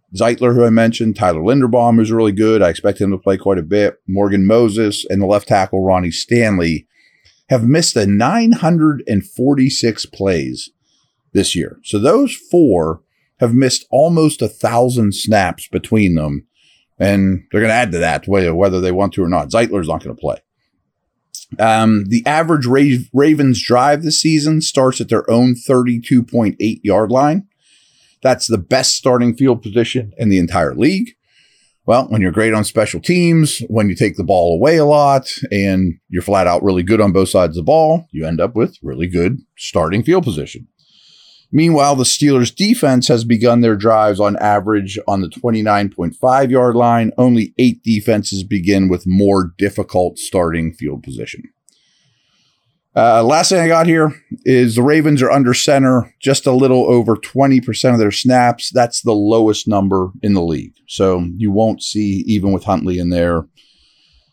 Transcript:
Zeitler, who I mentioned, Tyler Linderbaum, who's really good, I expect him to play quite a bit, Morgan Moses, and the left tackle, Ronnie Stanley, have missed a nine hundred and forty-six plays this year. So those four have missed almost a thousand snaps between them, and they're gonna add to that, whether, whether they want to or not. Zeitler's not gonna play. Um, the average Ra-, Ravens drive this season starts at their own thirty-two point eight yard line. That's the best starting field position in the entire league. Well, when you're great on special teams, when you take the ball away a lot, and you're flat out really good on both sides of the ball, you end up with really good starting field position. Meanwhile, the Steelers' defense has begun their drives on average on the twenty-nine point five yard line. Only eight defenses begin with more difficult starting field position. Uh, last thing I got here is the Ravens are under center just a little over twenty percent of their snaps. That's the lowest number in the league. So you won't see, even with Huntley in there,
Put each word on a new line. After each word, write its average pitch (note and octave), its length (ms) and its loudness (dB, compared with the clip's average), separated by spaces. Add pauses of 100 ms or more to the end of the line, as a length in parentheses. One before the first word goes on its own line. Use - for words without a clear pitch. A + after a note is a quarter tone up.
(140)
Zeitler, A#2+ 400 0
who A#2+ 100 4
I A#2 60 4
mentioned, A2+ 460 0
Tyler E2+ 240 0
Linderbaum, A#2+ 560 2
who's A2 160 2
really A2+ 200 2
good, G#2+ 300 2
I F2+ 60 2
expect G2 320 -4
him G2+ 100 -2
to F#2+ 80 -4
play G2 180 -2
quite F#2+ 220 -2
a E2+ 40 -4
bit, G2+ 440 -2
Morgan G2 400 0
Moses, A2 640 0
and G2 100 -2
the G2 60 0
left G2+ 220 0
tackle, F#2+ 360 0
Ronnie F2+ 260 0
Stanley, F#2 760 -2 (640)
have A#2+ 140 0
missed D3+ 320 0
a G#2+ 100 0
nine D3+ 460 2
hundred D#3 540 0
and G#2 200 -2
forty-six C3 800 -2
plays D2+ 640 -6 (640)
this G2 200 0
year. - 300 -6
So - 140 -4
those A3 360 0
four F2+ 680 -2 (380)
have A#2+ 120 0
missed B2+ 380 0
almost D#3+ 500 0
a A2 80 -2
thousand A#2 640 -2
snaps G2 540 -2
between F#2+ 460 0
them, D2+ 320 -4 (520)
and F#2+ 540 0
they're G#2+ 80 0
gonna A2 120 0
add A2+ 200 0
to F2 60 -4
that, D#2+ 280 -2
whether, F#2 280 0
whether F#2 260 0
they F#2 100 -2
want F#2 220 -2
to G2+ 100 -4
or E2+ 60 -2
not. D#2 220 -2
Zeitler's G#2 380 -2
not D#2+ 140 -6
gonna C2 140 -14
play. D2 220 -6 (1200)
Um, A2 500 2
the A#2 180 0
average D#3 400 0
Ra-, C3+ 460 2
Ravens C#3+ 500 2
drive C#3+ 400 2
this D#3 180 -2
season D#3 420 0
starts C3 380 0
at G#2 100 -8
their A2 200 -2
own B2 240 2
thirty-two B2 720 0
point A2+ 360 -2
eight A2 220 -4
yard G2+ 280 0
line. D3 360 0 (760)
That's B2+ 240 0
the A2+ 120 -2
best B2+ 380 -2
starting A#2+ 380 0
field B2+ 280 0
position A2+ 560 -4
in A2+ 120 0
the F#2+ 80 4
entire E2 360 -2
league. F#3 360 -2 (760)
Well, C3 220 2
when A2 120 -2
you're F2+ 120 0
great A2 220 0
on G#2+ 100 -2
special G#2 360 -4
teams, E3+ 680 0
when G#2+ 200 0
you F2+ 60 -2
take G2+ 220 -2
the F#2+ 80 -4
ball E2+ 320 0
away C#3+ 200 2
a D#3 80 2
lot, C#3+ 440 2 (240)
and F#2+ 560 -2
you're F2+ 140 -6
flat F#2+ 240 0
out F2 180 0
really F#2 180 0
good G#2+ 180 2
on G2+ 120 2
both F#2+ 160 2
sides F2 280 0
of E2+ 80 -6
the - 20 -8
ball, D#3+ 440 2
you D#2 160 -8
end D#2+ 140 -4
up A2+ 160 -4
with A2 260 -2
really C#2+ 240 -6
good F2+ 320 -2 (180)
starting F2+ 460 -2
field E3+ 220 0
position. D2+ 440 -8 (800)
Meanwhile, D3 460 2
the B2+ 80 0
Steelers' C3 500 0
defense D3 540 0
has A#2 160 0
begun A#2 380 2
their A2+ 120 2
drives G#2+ 460 2
on G#2 160 0
average G#2 600 -2 (100)
on G2 140 -2
the E2 80 -6
twenty-nine G#2+ 580 -2
point F2 260 -8
five C3 360 0
yard B2 260 2
line. A#2+ 400 2
Only B2 400 2
eight B2 260 0
defenses G#2 640 -2
begin G2 440 0
with F2+ 180 -4
more F#2+ 500 2
difficult F#2+ 640 -2
starting E2 560 -4
field C#2 280 -10
position. A1+ 420 -16 (1500)
Uh, A2+ 280 4
last D3+ 260 2
thing F#3 120 2
I E3 80 0
got E3 180 2
here D#3+ 260 2 (320)
is B2 300 2
the A#2+ 80 2
Ravens D3 400 2
are - 80 2
under B2 240 2
center C3 640 0
just - 260 -2
a C3+ 60 2
little B2+ 320 4
over A2+ 320 2
twenty C3+ 460 0
percent B2 320 0
of A#2+ 40 2
their G#2 140 2
snaps. B2 580 0
That's A#2+ 300 -2
the A#2 120 -2
lowest G#2+ 540 2
number F#2+ 440 0 (120)
in G2+ 120 0
the F2+ 100 0
league. D#2 300 -6 (120)
So F2+ 520 -2
you G#2 120 -2
won't G#2+ 320 -2
see, G2 440 -4
even G2 260 0
with F2+ 120 -4
Huntley F#2 340 -2
in F2 100 -4
there, E2+ 380 -2 (880)